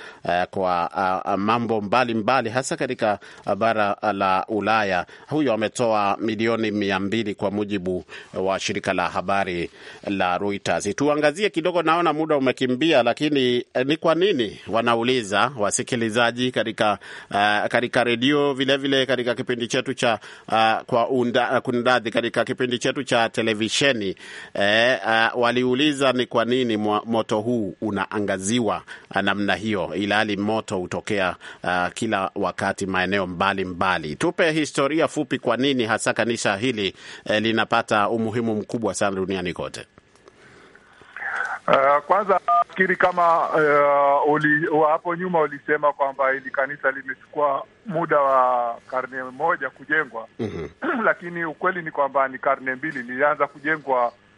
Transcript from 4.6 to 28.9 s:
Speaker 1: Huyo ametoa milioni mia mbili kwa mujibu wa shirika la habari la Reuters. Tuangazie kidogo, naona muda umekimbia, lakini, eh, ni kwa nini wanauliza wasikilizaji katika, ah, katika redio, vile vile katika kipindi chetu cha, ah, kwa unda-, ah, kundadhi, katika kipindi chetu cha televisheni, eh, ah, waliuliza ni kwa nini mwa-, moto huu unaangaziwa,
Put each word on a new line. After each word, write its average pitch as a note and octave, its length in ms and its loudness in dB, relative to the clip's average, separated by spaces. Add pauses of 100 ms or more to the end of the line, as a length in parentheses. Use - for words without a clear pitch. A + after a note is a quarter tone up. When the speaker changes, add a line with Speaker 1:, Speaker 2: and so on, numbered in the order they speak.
Speaker 1:
Huyo C#3 240 0
ametoa G#2+ 680 0
milioni A2 500 0
mia G2 300 0
mbili G2+ 340 -2
kwa G2+ 160 -2
mujibu F#2+ 540 -4 (300)
wa F#2+ 260 0
shirika G2+ 320 -4
la F2+ 160 0
habari F#2 640 -2 (360)
la F#2 320 0
Reuters. G2 580 -2
Tuangazie D3 540 0
kidogo, E3+ 320 -2
naona D#3+ 300 2
muda D#3 240 0
umekimbia, C3 640 2
lakini, B2 640 2 (100)
eh, B2+ 120 0
ni D3+ 100 0
kwa D#3+ 180 2
nini D#3+ 540 0
wanauliza A#2 880 2
wasikilizaji A#2 920 0
katika, G#2+ 480 0 (320)
ah, G2+ 380 2
katika A#2+ 360 2
redio, C3+ 500 2
vile C3+ 220 2
vile C3+ 300 2
katika B2 280 0
kipindi A#2+ 340 -4
chetu B2+ 260 -2
cha, A2 240 2 (340)
ah, A2 340 4
kwa A#2 220 2
unda-, A#2+ 420 2
ah, B2 100 2
kundadhi, A#2+ 500 0
katika A#2 340 0
kipindi B2 340 -2
chetu C3 260 -2
cha A#2 240 2
televisheni, A2 840 0 (400)
eh, A2+ 440 4 (100)
ah, A2+ 260 4
waliuliza B2+ 800 2
ni B2 140 0
kwa A#2 180 0
nini A#2 320 0
mwa-, G#2 300 0
moto A2+ 340 0
huu A2 400 -2
unaangaziwa, G2+ 1040 -2 (280)